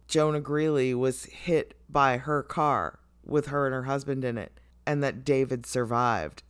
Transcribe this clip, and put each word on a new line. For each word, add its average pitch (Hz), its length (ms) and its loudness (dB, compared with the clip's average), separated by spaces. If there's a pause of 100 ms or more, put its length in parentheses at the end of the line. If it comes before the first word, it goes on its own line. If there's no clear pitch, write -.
Jonah 151 320 2
Greeley 143 540 0
was 127 300 -2
hit - 500 -2 (140)
by 135 280 4
her 139 260 -2
car 131 560 0 (260)
with 143 240 0
her 143 180 0
and 131 80 -2
her 131 80 -4
husband 135 420 -4
in 120 140 -4
it, - 200 -12 (280)
and 147 160 0
that 131 220 -2
David 131 420 2
survived. 117 840 0